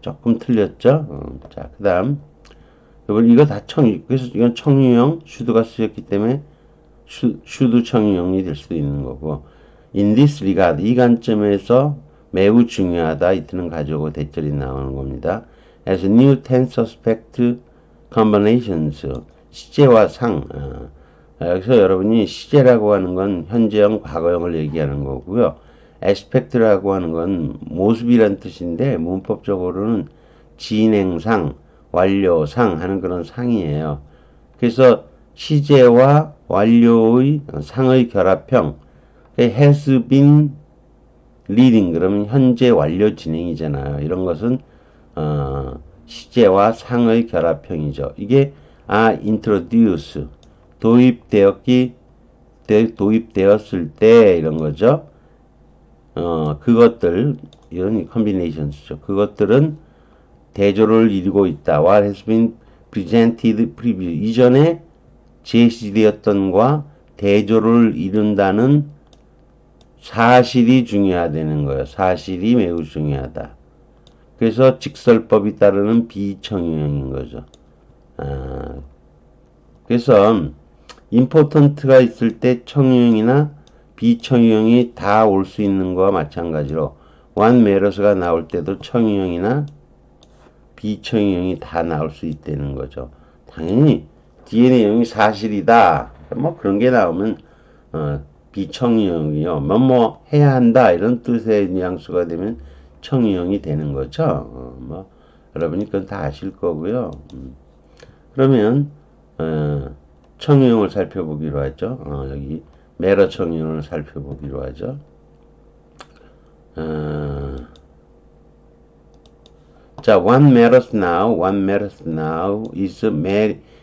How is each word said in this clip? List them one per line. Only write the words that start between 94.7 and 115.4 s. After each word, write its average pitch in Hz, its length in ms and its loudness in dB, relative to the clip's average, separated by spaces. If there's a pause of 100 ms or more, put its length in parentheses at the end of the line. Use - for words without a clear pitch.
사실이다. 104 1080 0 (260)
뭐 160 180 -6
그런 101 240 -4
게 123 100 2
나오면, 98 480 0 (540)
어, 71 320 -6 (280)
비청유형이요. 87 1080 -4
뭐, 78 180 -2
뭐 123 460 2 (100)
해야 143 200 4
한다 120 380 4
이런 110 300 0
뜻의 107 480 -2
뉘앙스가 90 580 -6
되면 92 320 -8 (420)
청유형이 101 600 -2
되는 76 320 -6
거죠. 67 300 -6
어, 64 560 -8
뭐 78 300 -16 (460)
여러분이 82 300 -6
그건 98 200 -8
다 98 160 -12
아실 78 340 -10
거고요. 90 560 -6 (220)
음. 65 220 -18 (800)
그러면, 135 580 2 (460)
어, 76 580 -6 (440)
청유형을 120 500 2
살펴보기로 78 720 -6
하죠. 80 460 -8
어, 69 240 -10
여기 69 340 -12 (340)
매러 95 320 2
청유형을 80 540 -6
살펴보기로 69 800 -12
하죠. 90 340 -12 (1800)